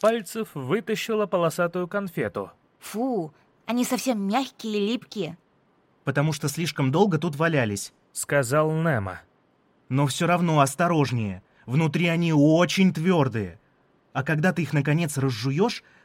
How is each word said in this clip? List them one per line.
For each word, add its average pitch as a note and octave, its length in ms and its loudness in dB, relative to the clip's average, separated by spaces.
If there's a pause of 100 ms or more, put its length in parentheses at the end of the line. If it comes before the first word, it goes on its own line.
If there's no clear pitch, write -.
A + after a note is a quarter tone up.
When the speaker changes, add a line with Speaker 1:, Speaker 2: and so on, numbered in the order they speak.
Speaker 1:
пальцев A3 540 -2
вытащила G#3 720 -4
полосатую F3 600 -2
конфету. D#3 640 -6 (260)
Speaker 2:
"Фу, G#3 540 -4 (340)
они B3 180 0
совсем A#3+ 420 -2
мягкие A3 520 -4
и G3+ 140 0
липкие". F3 440 -8 (680)
Speaker 3:
"Потому C#3+ 280 0
что D3+ 160 -4
слишком D3 420 -2
долго E3 280 4
тут D3+ 180 -4
валялись", C3+ 560 0 (200)
Speaker 1:
сказал D3 600 0
Немо. C#3 480 -2 (680)
Speaker 3:
"Но C#3 180 2
все D3+ 200 -2
равно E3+ 340 4
осторожнее. C3+ 840 0 (240)
Внутри D#3+ 400 0
они E3 260 2
очень E3 600 6
твердые. B2+ 640 0 (540)
А C3 100 -2
когда D#3+ 300 0
ты F3+ 100 -2
их, C3+ 100 -6
наконец, D3+ 460 0
разжуешь, C3+ 640 -2 (200)